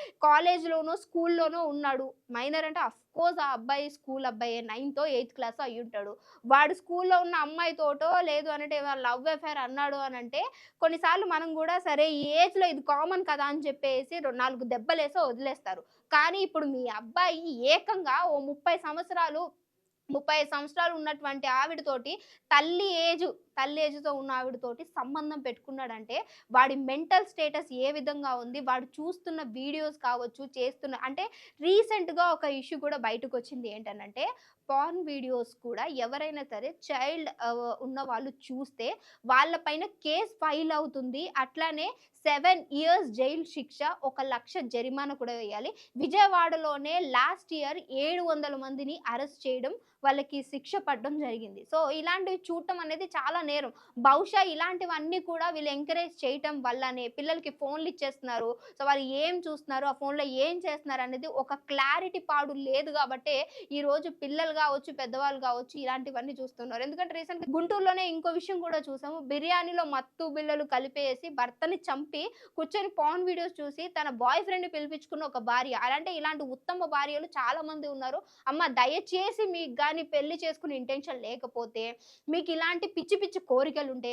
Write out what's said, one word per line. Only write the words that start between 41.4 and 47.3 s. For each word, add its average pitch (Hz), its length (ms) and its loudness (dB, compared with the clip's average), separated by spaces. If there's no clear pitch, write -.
సెవెన్ 311 360 6
ఇయర్స్ 320 400 4
జైలు 285 340 0
శిక్ష, - 320 -10
ఒక 262 220 -2
లక్ష 247 280 -4
జరిమానా 262 460 -4
కూడా 240 200 -6
వేయాలి. 226 360 -6
విజయవాడలోనే 320 960 4
లాస్ట్ 269 440 2